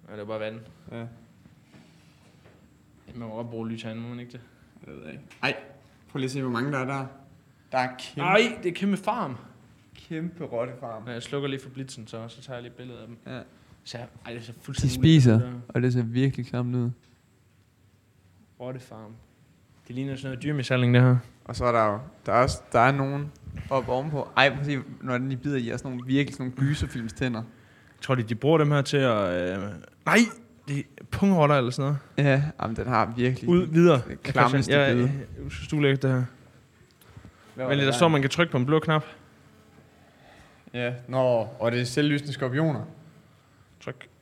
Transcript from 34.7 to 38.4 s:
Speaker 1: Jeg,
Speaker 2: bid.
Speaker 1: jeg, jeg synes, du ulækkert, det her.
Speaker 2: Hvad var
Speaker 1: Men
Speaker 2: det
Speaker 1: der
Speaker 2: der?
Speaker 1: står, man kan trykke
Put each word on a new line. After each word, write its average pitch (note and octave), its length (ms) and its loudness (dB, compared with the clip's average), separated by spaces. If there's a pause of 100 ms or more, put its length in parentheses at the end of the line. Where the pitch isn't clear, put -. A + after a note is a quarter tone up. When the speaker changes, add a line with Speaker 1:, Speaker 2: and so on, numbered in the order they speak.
Speaker 1:
Jeg, C3+ 180 4
Speaker 2:
bid. B2 80 2
Speaker 1:
jeg, C3 80 2 (320)
jeg C#3+ 80 -10
synes, - 160 -12
du D#3 100 -4
ulækkert, C#3 240 2
det C3 100 2
her. B2+ 120 2 (1300)
Speaker 2:
Hvad B2+ 100 -6
var B2+ 40 -2
Speaker 1:
Men C#3 80 2
Speaker 2:
det C#3 80 2
Speaker 1:
der C3+ 60 4
Speaker 2:
der? A#2+ 60 2
Speaker 1:
står, E3 100 6
man D3+ 140 4
kan C3+ 80 0
trykke E3 220 0